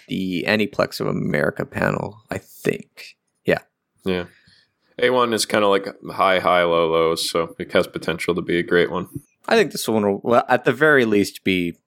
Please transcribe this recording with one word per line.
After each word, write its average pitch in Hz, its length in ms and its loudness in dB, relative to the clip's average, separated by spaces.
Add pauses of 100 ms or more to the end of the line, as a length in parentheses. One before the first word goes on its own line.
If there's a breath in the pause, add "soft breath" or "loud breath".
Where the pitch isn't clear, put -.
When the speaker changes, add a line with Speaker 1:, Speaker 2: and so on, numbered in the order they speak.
Speaker 1:
the 92 400 -4
Aniplex 104 520 0
of 107 80 -4
America - 580 -2
panel, - 560 -4 (100)
I 95 80 -6
think. - 760 -8 (300)
Yeah. 87 140 0 (460)
Speaker 2:
Yeah. 90 200 -4 (720 soft breath)
A 123 100 2
one 120 240 2
is 101 140 0
kinda 107 200 2
like 98 200 2 (240)
high, 92 280 2
high, 87 240 4
low, 85 280 2
lows, 82 360 0
so 82 300 -4
it - 160 -10
has 92 140 2
potential 85 480 -4
to 90 80 -4
be 87 160 -2
a 85 40 -2
great 82 280 2
one. 87 160 -6 (380)
Speaker 1:
I - 100 2
think 196 180 2
this - 160 -6
one 110 160 0
will, 101 180 0
well, 117 240 2
at 123 160 2
the - 80 2
very 139 320 4
least, 101 400 0
be, 90 320 -2 (120)